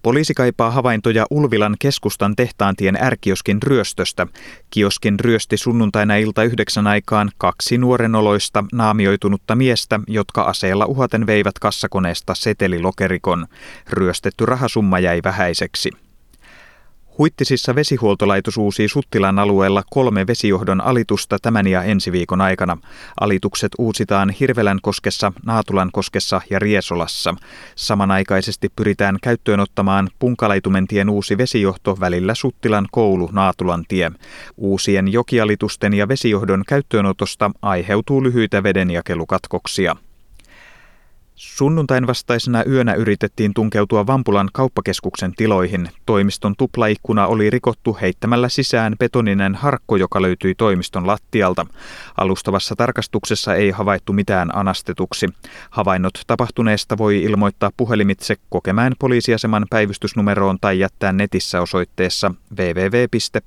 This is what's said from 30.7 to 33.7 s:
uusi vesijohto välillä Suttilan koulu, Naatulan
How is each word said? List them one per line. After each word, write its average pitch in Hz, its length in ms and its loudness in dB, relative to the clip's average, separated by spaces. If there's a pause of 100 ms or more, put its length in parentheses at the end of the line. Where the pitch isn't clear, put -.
uusi 101 280 0
vesijohto 101 640 0
välillä 92 340 0
Suttilan 107 580 -2
koulu, 95 400 2
Naatulan 92 560 0